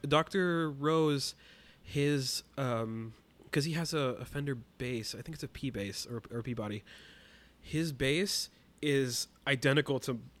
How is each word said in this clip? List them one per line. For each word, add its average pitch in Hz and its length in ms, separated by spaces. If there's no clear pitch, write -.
Doctor 165 640
Rose, 147 640
his, 143 640
um, 113 580
'cause 143 140
he 165 80
has 160 200
a, 135 280
a 127 40
Fender 143 300
bass. 120 640
I 107 60
think 160 120
it's - 80
a 139 60
P - 220
bass 101 380
or, 117 220
or 120 120
Peabody. 104 420
His 160 320
bass 143 580
is 135 460
identical 139 520
to, 120 200